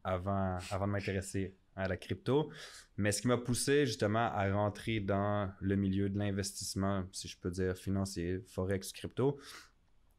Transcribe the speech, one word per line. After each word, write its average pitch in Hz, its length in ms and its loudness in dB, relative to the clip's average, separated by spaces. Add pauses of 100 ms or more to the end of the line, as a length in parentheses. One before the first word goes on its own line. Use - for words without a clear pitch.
avant, 92 540 0 (120)
avant 98 160 0
de 101 60 0
m'intéresser 95 640 -2 (200)
à 95 120 -2
la 90 80 0
crypto. 143 540 0 (480)
Mais 101 120 4
ce - 120 0
qui 127 60 2
m'a 123 100 6
poussé 139 480 2
justement 110 440 2
à 98 220 2
rentrer 104 480 0
dans 101 500 2 (100)
le 98 160 2
milieu 98 340 2
de 98 80 0
l'investissement, 98 920 0
si - 140 -10
je - 120 -14
peux 92 120 -4
dire, 92 240 0
financier, 92 760 -2
forex, 95 440 -2
crypto, 135 460 -2 (800)